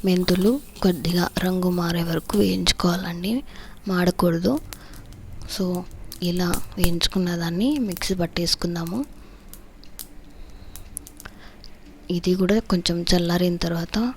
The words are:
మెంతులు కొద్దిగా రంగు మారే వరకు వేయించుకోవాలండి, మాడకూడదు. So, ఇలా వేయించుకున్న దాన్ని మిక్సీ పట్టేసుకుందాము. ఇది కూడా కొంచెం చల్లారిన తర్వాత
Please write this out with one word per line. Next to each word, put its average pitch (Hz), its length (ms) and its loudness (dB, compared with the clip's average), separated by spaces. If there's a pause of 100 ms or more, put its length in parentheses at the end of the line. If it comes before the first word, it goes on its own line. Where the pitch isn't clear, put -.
మెంతులు 185 540 4 (220)
కొద్దిగా 175 480 2 (140)
రంగు 185 260 2
మారే 170 340 0
వరకు 165 340 0
వేయించుకోవాలండి, 185 1040 2 (440)
మాడకూడదు. 180 720 2 (1000)
So, 180 260 -2 (400)
ఇలా 175 380 2 (160)
వేయించుకున్న 175 580 4
దాన్ని 175 420 2
మిక్సీ 190 360 -2
పట్టేసుకుందాము. 175 920 -2 (3000)
ఇది 180 240 2
కూడా 190 260 4
కొంచెం 175 460 0 (100)
చల్లారిన 175 420 4
తర్వాత 170 600 0